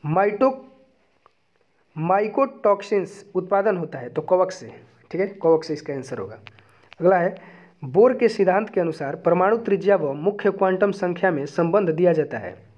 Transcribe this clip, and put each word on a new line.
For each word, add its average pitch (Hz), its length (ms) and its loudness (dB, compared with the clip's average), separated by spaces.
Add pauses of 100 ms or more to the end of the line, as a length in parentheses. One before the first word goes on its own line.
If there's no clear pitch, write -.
माइटो-, 202 500 2 (1400)
माइकोटॉक्सिन्स 202 1300 -2 (100)
उत्पादन 196 420 0
होता 156 220 -10
है 123 100 -10
तो 147 120 -4
कवक 180 300 0
से, 113 200 -16 (400)
ठीक 165 100 -4
है, 202 60 -2 (140)
कवक 160 220 4
से 156 100 -6
इसका 147 200 -10
आंसर 131 240 -10
होगा। 104 220 -12 (600)
अगला 180 180 4
है, 175 180 0 (480)
बोर 196 300 4
के 226 160 2
सिद्धांत 196 400 2
के 190 120 -2
अनुसार 156 340 -4
परमाणु 180 420 2
त्रिज्या 196 380 2
व 151 180 -2
मुख्य 196 380 -2
क्वांटम 196 400 0
संख्या 185 400 -2
में 143 140 -4
संबंध 170 440 0
दिया 170 240 2
जाता 139 240 -2
है 92 180 -12 (220)